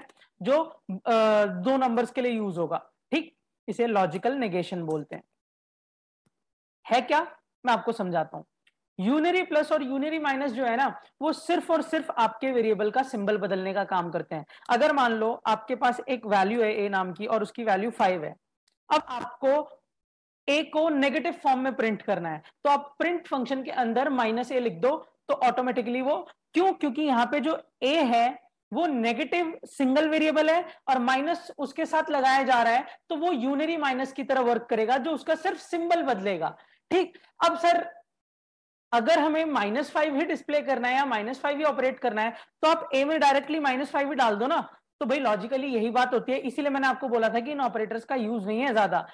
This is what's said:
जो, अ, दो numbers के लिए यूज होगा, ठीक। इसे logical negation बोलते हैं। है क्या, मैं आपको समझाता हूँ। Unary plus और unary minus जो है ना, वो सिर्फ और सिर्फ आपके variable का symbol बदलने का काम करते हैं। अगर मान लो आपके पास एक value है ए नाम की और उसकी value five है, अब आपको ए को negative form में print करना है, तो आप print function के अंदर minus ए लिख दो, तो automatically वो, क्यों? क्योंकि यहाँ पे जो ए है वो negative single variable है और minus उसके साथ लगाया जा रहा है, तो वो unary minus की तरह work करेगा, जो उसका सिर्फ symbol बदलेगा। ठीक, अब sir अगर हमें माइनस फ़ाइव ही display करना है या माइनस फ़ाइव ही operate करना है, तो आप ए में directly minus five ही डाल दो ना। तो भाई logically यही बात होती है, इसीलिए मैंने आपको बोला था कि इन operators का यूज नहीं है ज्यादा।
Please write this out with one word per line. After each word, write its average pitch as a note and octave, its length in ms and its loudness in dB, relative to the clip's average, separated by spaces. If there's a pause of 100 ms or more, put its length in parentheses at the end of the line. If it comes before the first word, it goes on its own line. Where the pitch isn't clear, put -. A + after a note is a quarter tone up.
(420)
जो, C4+ 200 2
अ, G#3+ 840 2 (180)
दो C4 140 2
numbers A#3 340 0
के C4 100 -4
लिए B3 100 2
यूज G#3 260 -4
होगा, E3 200 -2 (340)
ठीक। D#4+ 240 -2 (320)
इसे A#3 200 -2
logical G3 460 0
negation F3+ 500 -4
बोलते D#3 320 -6
हैं। - 80 -14 (1600)
है A#3+ 160 2
क्या, D4 200 2 (440)
मैं B3 80 4
आपको A3 180 -2
समझाता E3+ 460 -2
हूँ। D#3+ 80 -16 (540)
Unary D#4 440 2
plus D4+ 280 0
और D#4 120 2
unary C#4 360 -4
minus C#4 320 -2
जो B3 140 -2
है A#3 120 0
ना, C4+ 100 2 (340)
वो D#4 120 0
सिर्फ - 380 -2
और D#4 100 2
सिर्फ - 300 -4
आपके A#3 400 0
variable G#3+ 400 2
का B3 120 0
symbol G#3+ 340 -2
बदलने F#3+ 360 -2
का G3+ 120 0
काम F3 260 -2
करते D#3+ 240 -6
हैं। D3 100 -8 (240)
अगर C#4+ 240 4
मान B3 200 2
लो A3 180 0 (160)
आपके A3 280 0
पास A#3+ 340 0
एक A#3+ 180 -4
value G3+ 360 2
है G#3+ 120 0
ए G3+ 140 0
नाम F#3 240 -2
की G3+ 140 -10
और A3 160 0
उसकी A#3 200 -8
value A3 280 2
five F#3 340 2
है, - 100 -10 (540)
अब D4+ 200 2
आपको C4 600 0 (800)
ए D4 140 2 (120)
को D#4 160 2
negative C#4 440 0 (100)
form C4 160 2
में C4 160 -2
print A3 260 -2
करना F3 280 -2
है, D#3 120 -8 (220)
तो C#4+ 60 2
आप C#4+ 300 0
print E4+ 280 -2
function C4 360 -4
के D4 100 -10
अंदर B3 380 0
minus A#3 400 -2
ए C4 80 0
लिख A#3 160 -2
दो, E3+ 200 0 (320)
तो C#4+ 80 2
automatically B3 680 0
वो, C#4 160 0 (360)
क्यों? F#4 200 4
क्योंकि D4+ 280 -4
यहाँ B3 240 2
पे C#4+ 140 -2
जो D#4+ 220 -2 (220)
ए C#4 120 2 (100)
है A#3+ 340 2 (320)
वो D4+ 160 0
negative C#4 640 -2 (140)
single C#4 420 2
variable D#4 400 2
है E4+ 160 2 (240)
और C4 100 2
minus C4+ 600 -2
उसके D4+ 260 -4
साथ D#4 260 0
लगाया C4+ 320 4
जा A#3+ 200 4
रहा A3+ 100 4
है, A3+ 120 2 (240)
तो E4 60 -4
वो E4+ 160 0
unary C#4+ 460 -2
minus C4+ 360 -2
की C#4 100 -8
तरह C4 180 0
work A#3 280 0
करेगा, A3+ 280 2
जो C#4 140 -2
उसका D#4 260 -2
सिर्फ F4+ 220 -2
symbol E4+ 440 0
बदलेगा। F#3+ 520 -2 (360)
ठीक, F4+ 260 0 (220)
अब E4 180 2
sir E4+ 280 4 (1080)
अगर A#3+ 280 4
हमें D#4 260 2
माइनस B3 460 -2
फ़ाइव D4+ 240 0
ही D#4+ 100 2
display D4 360 -2
करना B3 260 -2
है B3+ 80 2
या C4+ 100 2
माइनस A#3 340 -4
फ़ाइव C#4+ 180 -2
ही D4+ 60 -4
operate C4 360 0
करना G#3+ 220 0
है, A3+ 140 -2 (260)
तो D#4 80 4
आप E4 240 0
ए C4+ 120 4
में D#4 140 0
directly C#4+ 400 2
minus C#4 320 0
five C#4+ 180 0
ही D4+ 60 -4
डाल A#3 200 2
दो A3+ 120 -2
ना। D4+ 140 0 (380)
तो D4 60 -4
भाई C4+ 140 0
logically B3+ 540 -2
यही A3+ 180 0
बात B3 220 2
होती A#3 180 0
है, C4+ 80 0
इसीलिए C#4 300 -4
मैंने C4+ 180 0
आपको B3+ 220 -2
बोला A3+ 200 2
था A#3 100 0
कि B3 120 -6
इन C#4 100 -4
operators A3+ 440 -4
का C4+ 120 -4
यूज A3 300 -4
नहीं G#3+ 140 -2
है C4+ 120 0
ज्यादा। F#3 400 2